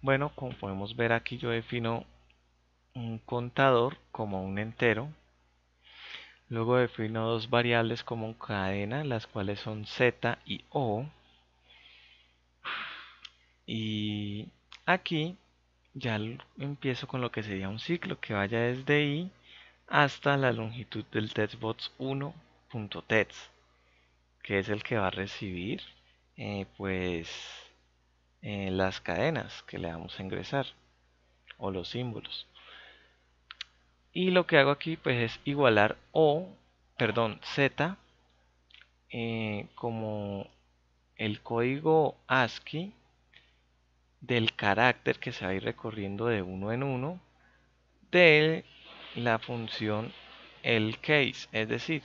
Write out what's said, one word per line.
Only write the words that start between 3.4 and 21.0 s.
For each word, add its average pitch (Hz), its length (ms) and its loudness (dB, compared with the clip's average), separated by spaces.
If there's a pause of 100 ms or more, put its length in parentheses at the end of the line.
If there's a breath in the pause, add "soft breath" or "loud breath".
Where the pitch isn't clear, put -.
como 98 320 -4
un 98 160 -4
entero. 113 480 0 (1400 loud breath)
Luego 117 260 2
defino 113 500 0
dos 113 240 0
variables 117 540 4
como 113 340 -6
cadena, 101 680 -2
las 117 220 -2
cuales 101 340 -4
son 107 240 -8
Z - 600 2
y - 260 -10
O. 123 340 0 (2500 loud breath)
Y 107 840 -4 (360)
aquí 175 520 0 (580)
ya 123 200 -4
l-, 113 240 -4 (180)
empiezo 139 500 -4
con 131 140 -4
lo 120 100 -2
que 110 120 -4
sería 95 260 -4
un 110 80 -6
ciclo 170 420 -4
que - 140 -6
vaya 104 280 0
desde 131 420 2
I 156 280 -2 (540 loud breath)
hasta 143 520 2
la 131 140 4
longitud 113 600 -6